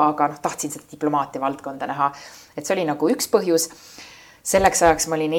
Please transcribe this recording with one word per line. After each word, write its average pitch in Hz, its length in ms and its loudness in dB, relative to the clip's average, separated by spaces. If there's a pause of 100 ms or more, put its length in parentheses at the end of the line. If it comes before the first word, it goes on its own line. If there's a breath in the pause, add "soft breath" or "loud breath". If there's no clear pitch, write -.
(100)
aga 147 240 0
noh, - 80 -12
tahtsin - 320 -6
seda - 160 -16
diplomaatia 147 500 -4
valdkonda 135 480 -6
näha. 139 220 -2 (480 loud breath)
Et - 80 -8
see 190 100 0
oli 185 120 -2
nagu 151 200 0
üks - 240 -2
põhjus. 180 380 2 (760 loud breath)
Selleks 190 380 4
ajaks 160 240 4
ma 160 80 0
olin 156 220 0